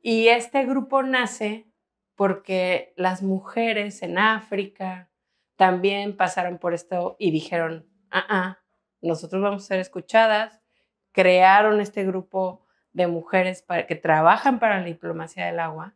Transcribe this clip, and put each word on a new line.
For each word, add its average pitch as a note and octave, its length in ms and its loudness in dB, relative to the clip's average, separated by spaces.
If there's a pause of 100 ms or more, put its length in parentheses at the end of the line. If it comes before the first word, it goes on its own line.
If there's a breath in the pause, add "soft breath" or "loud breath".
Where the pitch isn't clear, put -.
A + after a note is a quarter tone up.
Y A3+ 260 2
este A#3+ 380 2
grupo C4 380 -2
nace A3+ 600 -4 (500)
porque F#3 800 -2
las F#3 240 -2
mujeres G3+ 800 -4
en F3 160 -6
África G3 920 -4 (460)
también G3 640 2
pasaron F3+ 400 -2
por E3+ 160 -4
esto F3 460 -6
y F#3 120 0
dijeron, D#3+ 540 -4 (260)
"Ah, - 180 -2
ah, F#3+ 280 -2 (440)
nosotros E3+ 400 -4
vamos G3+ 220 -2
a - 40 -20
ser F#3+ 120 -2
escuchadas". A3 800 0 (520)
Crearon F#3+ 720 6
este G3+ 240 -6
grupo F#3 600 -6 (280)
de F3+ 140 0
mujeres F#3 540 -2
pa-, - 240 -6
que E3 100 -6
trabajan E3+ 640 4
para G#3 200 2
la F3+ 60 -6
diplomacia E3 600 -8
del E3+ 140 -6
agua. E3 360 -8